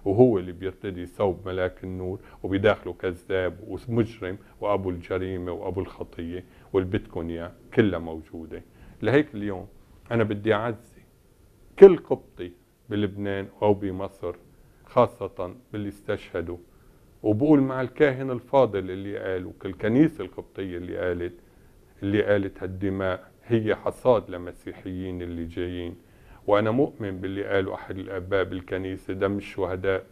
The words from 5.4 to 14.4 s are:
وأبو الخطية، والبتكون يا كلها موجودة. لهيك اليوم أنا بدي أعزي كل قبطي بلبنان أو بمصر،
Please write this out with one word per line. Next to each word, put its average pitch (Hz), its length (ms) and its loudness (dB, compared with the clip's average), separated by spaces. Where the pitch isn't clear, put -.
وأبو 95 280 -6
الخطية، 87 640 -10
والبتكون 92 580 -2
يا 85 220 -8
كلها 98 240 4
موجودة. 80 640 -12
لهيك 139 320 2
اليوم 101 320 -8
أنا 117 140 2
بدي 104 300 0
أعزي 110 480 -6
كل 196 180 12
قبطي - 560 -6
بلبنان 101 560 -4
أو 104 120 6
بمصر، 95 640 -8